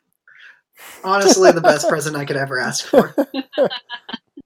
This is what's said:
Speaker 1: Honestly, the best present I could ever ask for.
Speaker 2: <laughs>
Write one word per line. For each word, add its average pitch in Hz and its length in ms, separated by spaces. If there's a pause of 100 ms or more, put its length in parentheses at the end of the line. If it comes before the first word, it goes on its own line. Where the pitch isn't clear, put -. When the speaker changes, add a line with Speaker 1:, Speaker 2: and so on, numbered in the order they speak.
(1040)
Speaker 1:
Honestly, 190 480
the 165 100
best 151 280
present 151 280
I 143 80
could 143 120
ever 135 240
ask 135 260
for. - 320
Speaker 2:
<laughs> 277 500 (760)